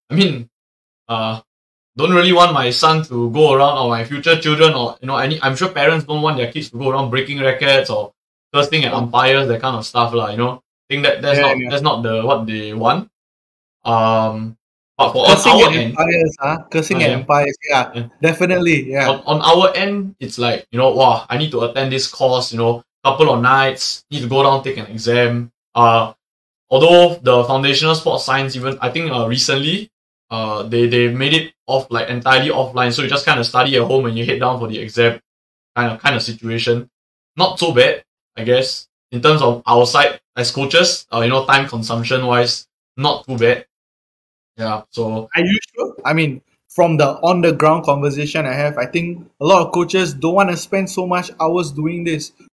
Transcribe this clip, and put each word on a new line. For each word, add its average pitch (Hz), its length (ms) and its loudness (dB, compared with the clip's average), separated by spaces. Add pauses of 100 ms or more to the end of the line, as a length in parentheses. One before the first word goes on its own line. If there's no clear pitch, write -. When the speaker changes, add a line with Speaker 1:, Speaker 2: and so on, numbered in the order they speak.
(100)
Speaker 1:
I 143 40 -6
mean, 156 340 0 (600)
uh, 113 320 -6 (560)
don't 165 180 2
really 180 180 4
want 175 200 4
my 127 180 0
son 156 360 2
to 120 240 -4
go 147 220 4
around, 139 260 4
or 123 120 0
my 117 140 -2
future 143 340 0
children, 151 360 4
or, 120 260 -4
you 127 80 -12
know, 135 80 -4
any, 143 260 -4
I'm 131 140 -2
sure 185 120 -2
parents 151 380 0
don't 151 160 -4
want 151 140 0
their 120 140 -4
kids - 200 -12
to 117 80 -12
go 135 120 -2
around 127 200 -2
breaking 135 300 -4
rackets 135 500 2
or - 220 -6 (420)
cursing 143 300 0
at 120 80 -2
Speaker 2:
Yeah. 120 60 -2
Speaker 1:
umpires, 127 500 2
that 113 120 -2
kind 127 160 -4
of 110 80 -8
stuff 117 300 -2
lah, 110 160 -2
you 104 60 -8
know? 123 260 -4 (260)
Think 143 160 -4
that 143 180 0
that's 143 160 2
Speaker 2:
Yeah, 143 80 4
Speaker 1:
not, 139 120 0
Speaker 2:
yeah. 123 120 -6
Speaker 1:
that's 139 120 -2
not 117 200 -2
the, 113 220 -2
what 113 220 0
they 107 260 -8
want. 120 380 -2 (760)
Um, 113 720 0 (400)
but - 160 0
for, 127 160 2
on - 80 8
Speaker 2:
Cursing - 160 4
Speaker 1:
our - 180 8
Speaker 2:
at 160 60 -2
Speaker 1:
end - 200 -4
Speaker 2:
umpires, 165 440 0
huh? 147 180 -2 (120)
Cursing 160 260 -2
Speaker 1:
Oh, 175 40 0
Speaker 2:
at 147 100 4
Speaker 1:
yeah. 120 60 0
Speaker 2:
umpires, 143 400 0 (120)
yeah. 131 260 2
Speaker 1:
Yeah. 117 120 -8 (140)
Speaker 2:
Definitely, 165 680 0
yeah. 135 200 0
Speaker 1:
On, 135 160 -2
on 151 160 0
our 180 340 4
end, 196 420 -4
it's - 200 -12
like, 117 340 -2
you 117 60 -4
know, 131 120 4
"Wow, 120 380 2
I 123 100 -2
need 156 140 -2
to 120 100 -2
attend 131 300 -2
this 135 160 -4
course, 127 440 -2
you 117 60 -6
know, 120 240 0 (220)
couple 139 260 4
of 120 100 2
nights, 131 680 0
need 139 120 -6
to 120 60 -6
go 135 140 2
down, 139 220 2
take 135 140 -6
an 107 80 -10
exam." 120 680 -2 (220)
Uh, 117 380 4 (580)
although 175 520 6
the 123 220 4
foundational 139 500 0
sports 156 300 -2
science, 135 320 -2
even, 131 240 -6
I 123 100 -4
think, 160 220 -6
uh, 117 160 -2
recently, 139 640 -2 (400)
uh, 107 340 -6
they, 120 240 2
they 120 260 2
made 139 180 0
it 156 220 -2 (120)
off, 135 240 -2
like, 113 180 -4
entirely 131 420 0
offline, 123 420 -2
so 139 100 -4
you 127 60 -4
just 143 160 -2
kinda 151 200 0
study 131 320 0
at 120 60 2
home 131 240 0
and 113 120 -4
you 117 80 -4
head 131 140 -2
down 127 180 -2
for 117 100 -6
the 107 100 -8
exam, 117 420 0 (560)
kind 120 160 0
of, 117 80 -10
kind 135 160 0
of 113 60 -4
situation. 117 680 -4 (460)
Not 185 220 0
so - 140 -2
bad, 123 320 2 (320)
I 113 80 -10
guess, 127 440 -2 (240)
in 120 100 -6
terms 151 200 4
of 120 220 0
our 120 220 4
side - 340 0 (160)
as 123 140 -4
coaches, 139 640 0
uh, 117 60 0
you 117 80 0
know, 131 180 0
time 135 220 0
consumption 117 580 -4
wise, 120 400 0 (300)
not 143 280 -2
too 127 140 -6
bad. 117 260 2 (960)
Yeah, 110 320 -6
so 110 460 -6
Speaker 2:
Are 170 40 0
you 190 160 0 (180)
sure? - 200 -8 (100)
I 139 100 -2
mean, 147 280 -2 (260)
from 170 280 2
the 147 140 2 (120)
on 175 180 2
the 165 120 4
ground 156 320 2
conversation 147 600 -2
I 131 100 -4
have, 147 220 -4
I 123 100 -2
think 170 380 -6 (160)
a 139 60 -6
lot 175 180 6
of - 80 -10
coaches 175 400 0
don't 156 220 -2
wanna 190 220 2
spend 190 340 -4
so 185 160 -6
much 180 240 -4 (100)
hours 165 300 -2
doing 156 320 -6
this. 160 300 -6 (260)